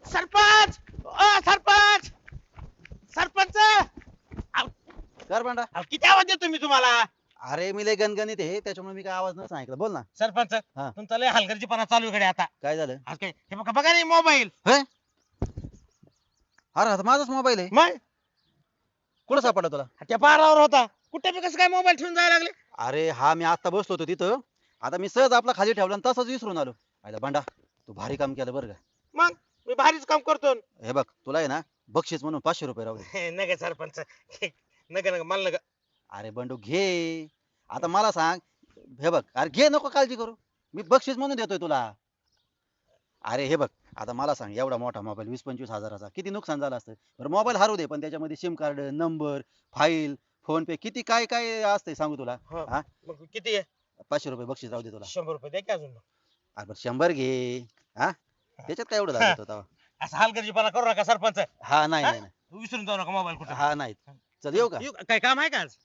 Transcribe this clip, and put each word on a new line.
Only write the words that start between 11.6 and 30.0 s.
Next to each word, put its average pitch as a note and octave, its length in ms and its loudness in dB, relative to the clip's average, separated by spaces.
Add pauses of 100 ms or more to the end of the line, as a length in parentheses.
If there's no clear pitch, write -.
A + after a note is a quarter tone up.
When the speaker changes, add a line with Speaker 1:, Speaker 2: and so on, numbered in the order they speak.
Speaker 1:
चालू A3+ 220 2
आहे G#3 100 -2
इकडे G3+ 80 4
आता. F#3 200 2 (180)
Speaker 2:
काय D3 140 -2
झालं? C#3 200 -4 (100)
Speaker 1:
आज D3+ 120 -12
काय, F#3+ 120 -8 (200)
हे - 60 -12
बघा, G#3+ 160 -8
बघा C#4+ 200 4
ना, E4+ 60 6
हे E4 60 2
मोबाईल. D#4+ 460 4 (160)
Speaker 2:
हे? A#3 80 8 (2000)
अरे, G#3+ 160 2
हा G3 60 2
तर F#3 60 -4
माझाच C4 260 2
मोबाईल C4 300 2
आहे. F3+ 140 -6
Speaker 1:
मग? D#4 160 6 (1400)
Speaker 2:
कुठं C#4 140 4
सापडला F#3+ 280 2
तुला? C#3 160 -4 (240)
Speaker 1:
त्या A3+ 100 -2
पारावर D4+ 420 8
होता. D4 260 6
कुठे - 460 -6
बी F4+ 80 -6
कसं E4 180 -6
काय F4+ 100 6
मोबाईल F4+ 280 4
ठेवून E4+ 180 -8
जायला E4+ 200 4
लागले? E4+ 160 2 (280)
Speaker 2:
अरे, D3 320 -2
हा C#3+ 240 4
मी E3 100 -2
आता E3+ 260 0
बसलो F#3+ 240 -2
होतो E3 120 -6
तिथं. F3+ 300 -2 (440)
आता C3+ 160 -6
मी F#3 120 -6
सहज B3+ 240 4
आपला A#3+ 240 2
खाली G#3 160 2
ठेवला G3+ 220 0
आणि G3+ 120 -8
तसाच B3+ 200 0
विसरून A3+ 320 -6
आलो. C3 140 -4 (320)
आयला G#2+ 140 -14
भांडा, C#3 220 -2 (200)
तू - 320 -20
भारी A2 240 -8
काम C#3 180 -2
केलं B2+ 180 -6
बरं B2+ 160 -8
का. G2+ 60 -16 (400)
Speaker 1:
मग? E4+ 160 4 (360)
मी B3 80 -6
भारीच D#4 300 2